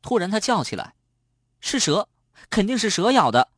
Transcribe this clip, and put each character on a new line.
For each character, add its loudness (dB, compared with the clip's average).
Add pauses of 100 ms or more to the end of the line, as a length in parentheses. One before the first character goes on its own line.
突 0
然 -2
他 -2
叫 -2
起 -8
来 -12 (640)
：“是 -4
蛇， 0 (440)
肯 2
定 -2
是 -2
蛇 0
咬 4
的。” 2